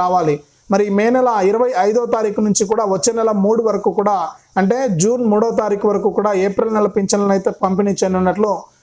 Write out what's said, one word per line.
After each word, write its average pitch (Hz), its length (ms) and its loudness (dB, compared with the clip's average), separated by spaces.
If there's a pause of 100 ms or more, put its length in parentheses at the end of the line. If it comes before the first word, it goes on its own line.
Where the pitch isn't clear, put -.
రావాలి. 180 340 0 (380)
మరి 202 120 2 (140)
మే 214 80 2 (100)
నెల 254 140 2 (200)
ఇరవై 240 200 0 (160)
ఐదో 220 160 2 (120)
తారీఖు 220 320 -2
నుంచి 202 260 0
కూడా 226 220 0
వచ్చే 226 240 0
నెల 220 140 0 (120)
మూడు 226 240 2
వరకు 202 320 -2
కూడా, 202 160 0 (460)
అంటే 214 160 2 (240)
జూన్ 247 200 0 (100)
మూడో 220 180 2 (120)
తారీఖు 202 300 -2
వరకు 196 260 0
కూడా 202 140 0 (140)
ఏప్రిల్ 220 320 -2
నెల 208 180 0
పింఛన్లను 202 400 0
అయితే 190 160 -2 (120)
పంపిణీ 190 360 0
చేయనున్నట్లు 185 520 0 (300)